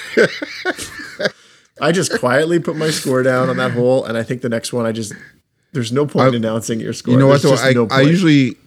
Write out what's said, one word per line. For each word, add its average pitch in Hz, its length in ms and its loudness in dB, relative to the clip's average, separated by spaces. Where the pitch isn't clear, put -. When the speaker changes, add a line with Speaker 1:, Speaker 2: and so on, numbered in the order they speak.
Speaker 1:
<laughs> 226 60 4
I 147 100 2
just 175 300 0
quietly 165 400 0
put 165 160 -6
my 156 140 -2
score 131 340 -2
down 127 260 2
on 123 60 -4
that 127 160 -2
hole, 123 320 2
and 113 120 -6
I 113 60 -2
think 123 200 -6
the 123 60 -4
next 113 240 -4
one, 120 140 -2
I 113 60 -2
just, 107 200 -8
there's 117 180 -4
no 143 160 0
point 131 220 2
in 127 60 2
Speaker 2:
I, 113 140 -2
Speaker 1:
announcing 113 300 -4
your 110 140 -6
score. - 200 -4
Speaker 2:
you 127 60 6
know 135 80 6
what, 139 160 4
Speaker 1:
There's - 0 -
Speaker 2:
though? 147 140 4
Speaker 1:
just 120 80 0
Speaker 2:
I, 131 80 4
Speaker 1:
no 120 140 2
Speaker 2:
I - 20 -8
Speaker 1:
point. 135 220 4
Speaker 2:
usually, 151 460 4